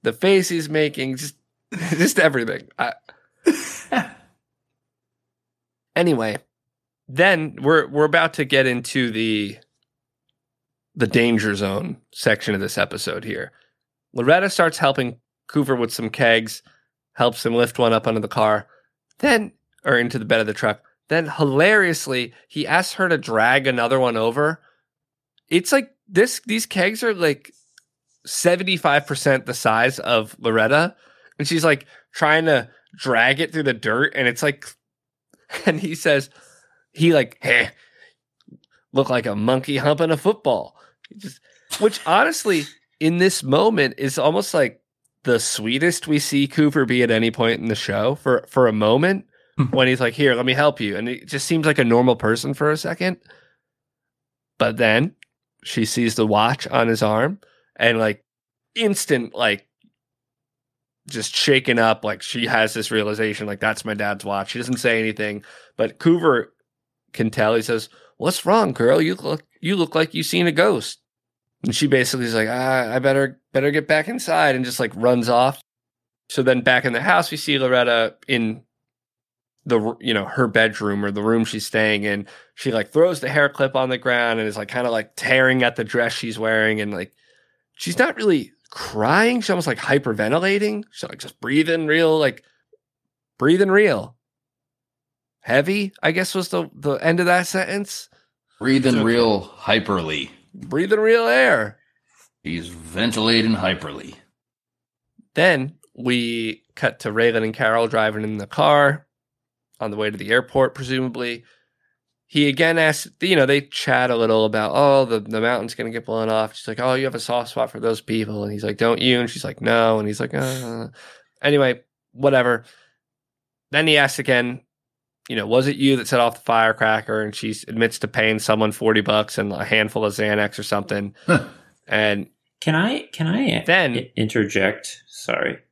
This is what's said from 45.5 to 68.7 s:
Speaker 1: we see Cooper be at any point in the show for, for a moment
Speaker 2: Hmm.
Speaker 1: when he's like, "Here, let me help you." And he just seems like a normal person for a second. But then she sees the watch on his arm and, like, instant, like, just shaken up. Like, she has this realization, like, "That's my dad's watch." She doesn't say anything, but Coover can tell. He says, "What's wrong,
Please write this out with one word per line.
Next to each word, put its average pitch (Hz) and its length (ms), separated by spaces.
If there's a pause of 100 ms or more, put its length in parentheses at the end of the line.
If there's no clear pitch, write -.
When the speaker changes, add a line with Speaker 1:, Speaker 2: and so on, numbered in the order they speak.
Speaker 1:
we 151 120
see 139 280
Cooper 147 380
be 123 180
at 117 80
any 113 200
point 113 300
in 113 80
the 107 60
show 107 400
for, 127 340
for 127 180
a 107 60
moment 135 520 (320)
Speaker 2:
Hmm. 139 80 (100)
Speaker 1:
when 127 120
he's 127 120
like, 117 140
"Here, 139 220
let 123 100
me 127 80
help 143 260
you." 101 160
And 110 120
he 123 140
just - 260
seems 160 180
like 151 140
a 135 40
normal 120 320
person 117 380
for 147 180
a 156 60
second. 175 400 (1400)
But 110 180
then 117 380 (480)
she - 200
sees 113 320
the 110 120
watch 107 400
on 120 200
his 113 140
arm 113 380 (360)
and, 117 220
like, 107 260 (520)
instant, 196 580
like, 104 340 (1400)
just - 260
shaken 131 440
up. 113 260
Like, 107 160
she 120 240
has 110 300
this 113 160
realization, 107 560
like, 101 120
"That's 107 240
my 107 120
dad's 104 280
watch." 98 280
She 120 80
doesn't 120 180
say 117 220
anything, 107 440 (320)
but 110 220
Coover 165 520 (600)
can 113 200
tell. 113 240
He 113 80
says, 113 260 (280)
"What's - 280
wrong, 196 280